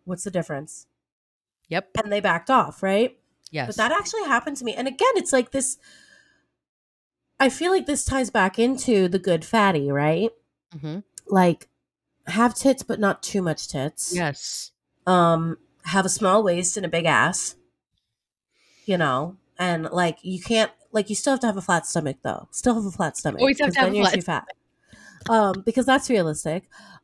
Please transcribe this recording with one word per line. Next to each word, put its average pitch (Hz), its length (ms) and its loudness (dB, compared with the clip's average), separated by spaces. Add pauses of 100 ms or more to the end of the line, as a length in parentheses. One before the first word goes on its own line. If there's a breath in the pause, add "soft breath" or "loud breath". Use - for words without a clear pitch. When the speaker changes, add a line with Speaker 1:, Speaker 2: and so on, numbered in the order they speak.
Speaker 1:
What's 180 180 -8
the 196 80 -10
difference?" 156 560 -8 (840)
Speaker 2:
Yep. 170 200 -6 (140)
Speaker 1:
And 208 80 -8
they 208 80 0
backed 185 300 0
off, 196 340 2
right? 202 340 0 (320)
Speaker 2:
Yes. 143 180 -6
Speaker 1:
But 208 100 -8
that 226 140 2
actually 403 340 -2
happened 269 320 -2
to 240 80 -12
me. 220 100 -4
And 254 120 -4
again, 440 280 2
it's 349 180 0
like 247 180 2
this, - 260 -4 (1600 soft breath)
I 262 100 4
feel 339 220 -2
like 349 140 2
this 294 200 -2
ties 262 240 0
back 190 300 2
into 233 480 2
the 185 120 0
good 170 240 0
fatty, 175 480 2
right? 156 400 2 (440)
Speaker 2:
Mm-hmm. 156 240 -10 (280)
Speaker 1:
Like, 185 420 2 (580)
have 220 280 2
tits, 262 280 0
but - 160 -6
not 196 240 0
too - 180 -4
much 165 280 -4
tits. - 440 -6
Speaker 2:
Yes. - 580 -6 (360)
Speaker 1:
Um, 165 500 4 (280)
have 185 200 0
a 185 40 -2
small 208 340 2
waist 175 340 -2
and 190 80 -6
a 160 40 -6
big 165 160 -2
ass, 143 500 0 (1300 soft breath)
you 190 120 0
know? 151 400 0 (200)
And, 175 340 -2
like, 170 300 0
you 180 200 -8
can't, 220 300 2 (200)
like, 214 180 -2
you 208 60 -4
still 277 180 0
have 262 80 0
to 240 60 0
have 202 100 -2
a 185 40 -6
flat 170 240 0
stomach, 147 380 -4
though. - 280 -8
Still 247 240 0
have 220 100 -4
a 190 60 -6
flat 160 260 -4
stomach, - 240 -4
Speaker 2:
Always 269 180 2
have 294 100 2
Speaker 1:
'cause 175 60 -2
Speaker 2:
to 277 40 2
have 269 80 4
Speaker 1:
then 208 60 0
Speaker 2:
a 208 40 0
Speaker 1:
you're 208 80 4
Speaker 2:
flat 185 100 4
Speaker 1:
too 180 60 -2
fat. 165 260 -6 (800 loud breath)
Um, 202 360 2
because 233 200 0
that's 269 240 2
realistic. 165 600 -2 (340 loud breath)